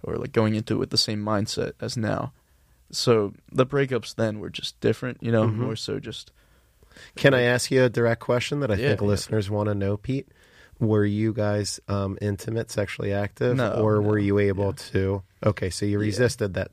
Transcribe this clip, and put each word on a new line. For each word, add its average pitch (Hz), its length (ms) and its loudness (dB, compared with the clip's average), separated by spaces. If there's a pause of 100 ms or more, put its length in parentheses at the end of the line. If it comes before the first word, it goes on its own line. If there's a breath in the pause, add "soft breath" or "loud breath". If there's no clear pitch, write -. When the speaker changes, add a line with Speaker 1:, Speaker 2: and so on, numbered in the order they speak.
Speaker 1:
or, - 160 -8
like, - 140 -8
going 110 240 2
into 107 200 -2
it - 20 0
with - 120 -2
the 120 80 -4
same 104 260 0
mindset 107 560 -2
as 117 160 -8
now. 107 380 -4 (580)
So 110 420 2 (180)
the 127 160 2
breakups 131 480 -2
then 107 240 -2
were 87 100 -10
just - 300 -12
different, 117 420 -2
you 117 100 -2
know, 110 140 4
Speaker 2:
Mm-hmm. 110 160 0
Speaker 1:
more 110 140 -4
so 104 240 -6
just - 320 -14 (840 soft breath)
Speaker 2:
Can 139 200 6
I 127 60 6
ask 120 280 2
you 131 140 6
a 127 60 6
direct 117 320 2
question 127 400 0
that 120 100 0
I 101 40 2
Speaker 1:
Yeah, 110 140 0
Speaker 2:
think 101 120 0
Speaker 1:
yeah. 101 60 2
Speaker 2:
listeners 101 440 0
wanna 104 240 0
know, 101 220 0
Pete? 131 300 -6 (520 soft breath)
Were 107 260 4
you 104 280 0
guys, 104 460 -2 (100)
um, 98 320 -2
intimate, 104 500 -4
sexually 101 420 -4
active, 123 440 -2
Speaker 1:
No, 117 160 0
Speaker 2:
or 107 280 2
were 107 160 2
Speaker 1:
no. 104 60 2
Speaker 2:
you 101 160 2
able 101 280 2
Speaker 1:
Yeah. - 260 -8
Speaker 2:
to? 95 300 0 (220)
Okay, 98 240 0
so - 160 -4
you 101 140 2
Speaker 1:
Yeah. 107 80 0
Speaker 2:
resisted 107 480 0
that 95 160 -4